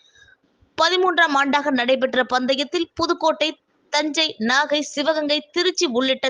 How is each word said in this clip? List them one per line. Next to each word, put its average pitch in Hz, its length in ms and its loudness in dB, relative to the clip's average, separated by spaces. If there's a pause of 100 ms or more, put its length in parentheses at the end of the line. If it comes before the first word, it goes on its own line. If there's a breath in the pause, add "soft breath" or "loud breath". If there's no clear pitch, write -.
(760 soft breath)
பதிமூன்றாம் 339 600 2
ஆண்டாக 277 340 0
நடைபெற்ற 247 540 0
பந்தயத்தில் 262 680 -2
புதுக்கோட்டை, 320 560 0 (440)
தஞ்சை, 302 340 0 (120)
நாகை, 277 420 0
சிவகங்கை, 294 580 -2 (120)
திருச்சி 349 360 0
உள்ளிட்ட 262 420 0